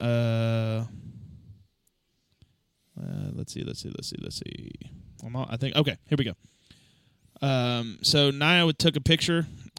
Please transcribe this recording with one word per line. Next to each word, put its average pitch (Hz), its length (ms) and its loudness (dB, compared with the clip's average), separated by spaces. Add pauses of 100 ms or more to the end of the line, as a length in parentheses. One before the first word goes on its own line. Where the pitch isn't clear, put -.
Uh, 113 840 2 (2000)
uh, 50 360 -6
let's - 180 -8
see, - 100 -6
let's - 200 -8
see, - 80 -10
let's - 180 -10
see, - 120 -8
let's - 180 -10
see. - 340 -12 (520)
I'm 120 120 -8
all, 131 140 -4
I 120 80 -6
think, 135 180 -2
okay, 147 220 2 (100)
here 151 100 2
we 135 60 2
go. 98 100 -4 (1120)
Um, 120 560 0
so 143 280 6
Nia 160 340 4
would, 160 140 2
took - 180 4
a 143 60 0
picture, 165 440 4 (320)